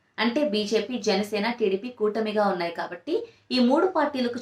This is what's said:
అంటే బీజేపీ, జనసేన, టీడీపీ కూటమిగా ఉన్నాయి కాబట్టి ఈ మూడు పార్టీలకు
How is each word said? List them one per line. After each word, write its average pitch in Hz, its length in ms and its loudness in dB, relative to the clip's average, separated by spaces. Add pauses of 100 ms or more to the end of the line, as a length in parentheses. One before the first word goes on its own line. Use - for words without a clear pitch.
(180)
అంటే 233 300 0
బీజేపీ, 214 500 -2
జనసేన, 208 520 0
టీడీపీ 202 380 -2
కూటమిగా 214 600 0
ఉన్నాయి 175 260 -2
కాబట్టి 175 520 -4 (260)
ఈ 247 60 2
మూడు 262 280 6
పార్టీలకు 269 560 0